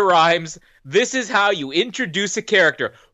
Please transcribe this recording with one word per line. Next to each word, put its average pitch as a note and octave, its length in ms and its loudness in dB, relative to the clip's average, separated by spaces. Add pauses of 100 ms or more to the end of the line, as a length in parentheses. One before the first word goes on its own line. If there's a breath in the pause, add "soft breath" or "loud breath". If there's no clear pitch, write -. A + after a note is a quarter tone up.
Rhimes, E3+ 540 2 (280 soft breath)
this G3+ 280 0
is B3 160 -4
how G3+ 220 2
you C#3+ 220 -6
introduce G3 640 -4
a G#3+ 40 -6
character. D#3+ 520 0 (200 soft breath)